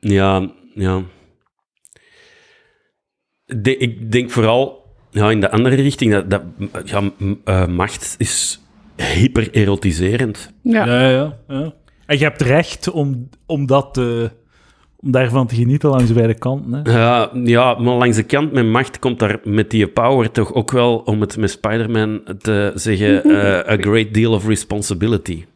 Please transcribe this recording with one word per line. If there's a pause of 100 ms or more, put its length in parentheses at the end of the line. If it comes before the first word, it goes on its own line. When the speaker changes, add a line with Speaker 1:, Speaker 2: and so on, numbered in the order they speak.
Speaker 1:
Ja, (240)
ja. (2500)
De-,
ik
denk
vooral, (160)
ja,
in
de
andere
richting,
dat,
dat, (420)
ja,
m-, (320)
eh,
macht
is (360)
hyper-erotiserend. (100)
Speaker 2:
Ja.
Speaker 3:
Ja,
ja, (100)
ja. (320)
En
je
hebt
recht
om, (180)
om
dat
te, (680)
om
daarvan
te
genieten
langs
beide
kanten,
hè.
Speaker 1:
Ja, (140)
ja,
maar
langs
de
kant
met
macht
komt
daar
met
die
power
toch
ook
wel,
om
het
met
Spider-Man (160)
te
zeggen,
Speaker 2:
<laughs>
Speaker 1:
eh,
a
great
deal
of
responsibility. (120)